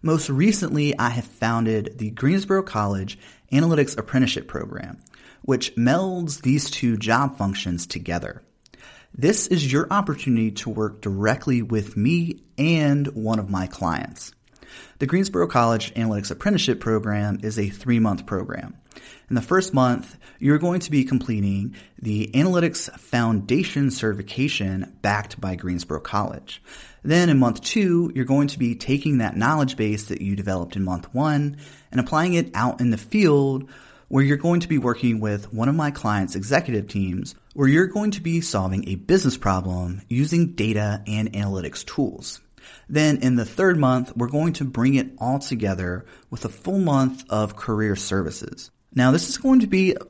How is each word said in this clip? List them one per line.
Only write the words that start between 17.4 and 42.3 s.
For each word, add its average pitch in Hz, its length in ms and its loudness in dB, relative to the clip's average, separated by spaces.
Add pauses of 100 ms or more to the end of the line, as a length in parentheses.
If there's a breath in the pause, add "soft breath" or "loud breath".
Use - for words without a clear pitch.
is 107 160 -4
a 101 120 -2
three-month 110 560 0
program. - 500 -8 (540 loud breath)
In 127 60 0
the 117 60 2
first 185 320 2
month, 127 440 2 (200 loud breath)
you're 147 200 4
going 175 240 0
to 165 100 -8
be 135 140 2
completing 104 720 -2 (240 loud breath)
the 107 320 -2
Analytics 170 680 0
Foundation 120 880 0
certification 98 1120 -4
backed 101 380 -4
by 95 160 -4
Greensboro 85 460 -6
College. - 600 -6 (400 loud breath)
Then 170 280 4
in 139 100 6
month 120 220 2
two, 175 520 2
you're 127 120 -2
going 139 240 2
to - 100 -10
be 120 160 0
taking 139 440 0
that 104 180 -2
knowledge 135 400 2
base 107 300 -2
that - 140 -6
you 98 140 -2
developed 92 400 -4
in 98 80 -2
month 90 300 -6
one 147 420 0 (340 loud breath)
and 127 120 0
applying 160 320 0
it 170 200 0
out 120 280 0
in 120 100 4
the 110 60 0
field, 139 720 2 (380 loud breath)
where 135 160 4
you're 139 140 4
going 170 220 2
to 170 80 -4
be 156 100 2
working 120 420 2
with 104 320 -2
one 113 160 0
of 143 60 2
my 151 160 0
clients' 104 460 -2
executive 110 520 0
teams, 92 460 -4 (200)
where 139 140 2
you're 165 200 6
going 208 240 -2
to 202 100 -8
be 165 180 0
solving 185 480 -2
a 95 80 -4
business 165 400 2
problem 90 720 -2
using 170 460 2
data 104 540 0
and 107 260 -2
analytics 98 500 -4
tools. - 560 -6 (480 loud breath)